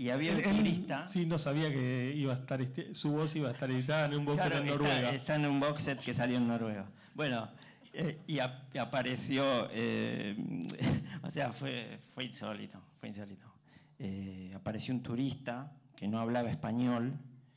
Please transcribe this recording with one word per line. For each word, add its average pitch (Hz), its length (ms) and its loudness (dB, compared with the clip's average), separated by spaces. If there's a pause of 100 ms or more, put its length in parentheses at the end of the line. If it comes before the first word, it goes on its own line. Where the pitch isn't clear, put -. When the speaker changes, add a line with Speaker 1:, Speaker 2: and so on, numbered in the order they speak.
Speaker 1:
y 120 60 0
había 147 240 2
un - 60 4
Speaker 2:
Él, - 60 0
Speaker 1:
turista. 180 640 4
Speaker 2:
sí, 175 180 2
no 165 100 2
sabía 151 340 2
que 127 460 0
iba 135 160 2
a 123 40 0
estar 131 260 -2
este, 131 320 -4
su 147 180 0
voz 156 240 2
iba 139 140 2
a - 20 -4
estar 131 180 -2
editada 143 360 2
en 147 80 0
un 143 100 2
box 147 160 2
Speaker 1:
Claro, 147 160 2
Speaker 2:
en 143 100 0
Speaker 1:
está, 143 120 0
Speaker 2:
Noruega. 135 320 4
Speaker 1:
está 135 260 0
en 151 100 4
un 139 140 4
box 147 220 2
set 139 180 0
que 127 140 -2
salió 123 240 2
en 120 100 6
Noruega. 110 380 0 (280)
Bueno, 127 360 0 (420)
eh, - 340 -2
y 151 120 0
ap-, - 360 -2
y 139 40 -2
apareció, 127 920 2
eh, 113 960 0 (220)
<laughs> - 340 -2
o - 80 -6
sea, 135 220 -2
fue, 123 460 -6 (160)
fue 127 100 -6
insólito, 104 560 -8 (180)
fue 113 120 -10
insólito. 101 340 -12 (540)
Eh, 95 580 -8
apareció 107 380 -4
un 120 80 -2
turista 127 720 -4 (200)
que 98 120 -4
no 110 100 0
hablaba 117 320 2
español 120 640 0 (440)